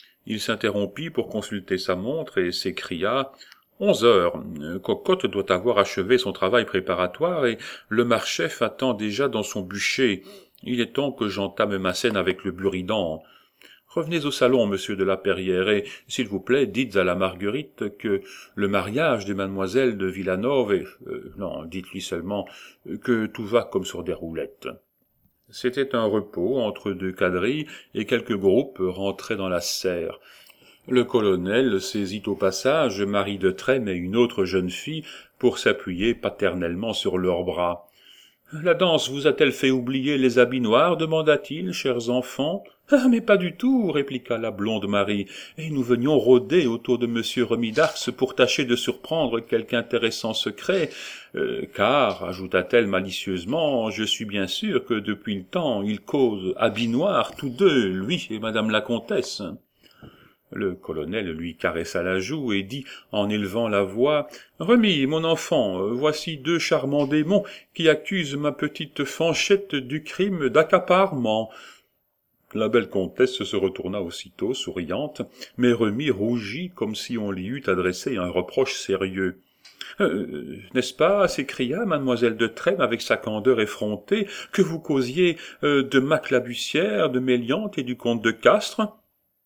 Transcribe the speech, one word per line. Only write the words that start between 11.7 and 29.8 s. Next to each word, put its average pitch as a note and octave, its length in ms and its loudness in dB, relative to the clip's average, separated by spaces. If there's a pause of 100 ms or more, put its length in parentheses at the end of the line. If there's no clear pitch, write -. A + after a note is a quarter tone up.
ma F#2 140 -2
scène A2 240 0
avec F#2 260 0
le F#2+ 80 -2
Buridan. F#2 720 -2 (640)
Revenez D#3+ 380 -2
au C#3+ 60 0
salon, B2+ 360 4
monsieur G2+ 280 -2
de F#2+ 80 0
la F#2+ 140 2
Perrière, F#2 500 0
et, G2+ 160 2 (240)
s'il A#2+ 200 -4
vous F#2+ 120 -6
plaît, C3 260 2
dites G#2+ 300 -4
à F#2 80 4
la F2 120 2
Marguerite G2+ 840 -4
que G2 240 0 (340)
le G2+ 140 0
mariage G#2 560 0
de G2+ 80 -4
mademoiselle G2 640 0
de F#2+ 80 -2
Villanove G2 680 0
est, F2+ 120 0 (220)
euh, - 300 -12
non, D#2 280 -8
dites-lui F#2 340 -12
seulement F#2 480 -6 (560)
que A2+ 220 2
tout G#2+ 200 -8
va A2 180 2
comme F#2+ 200 -4
sur F2 200 -10
des F2 100 -4
roulettes. » D#2+ 560 -8 (800)
C'était C3+ 440 -2
un A#2 120 2
repos G#2+ 560 0
entre G#2 300 -4
deux F#2 200 -4
quadrilles, G2+ 560 0 (260)
et G#2+ 120 -4
quelques A2+ 320 0
groupes G2 420 2
rentraient F#2+ 560 -2
dans F#2+ 140 -4
la F2 100 0
serre. E2+ 640 -4 (640)